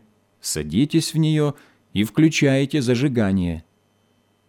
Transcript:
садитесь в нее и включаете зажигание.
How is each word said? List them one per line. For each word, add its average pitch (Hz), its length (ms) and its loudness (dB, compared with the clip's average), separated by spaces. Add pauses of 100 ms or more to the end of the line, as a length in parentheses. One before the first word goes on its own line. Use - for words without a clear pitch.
(420)
садитесь 107 720 -2
в - 40 -6
нее 151 360 0 (400)
и 98 100 0
включаете 139 760 2
зажигание. 110 840 0 (840)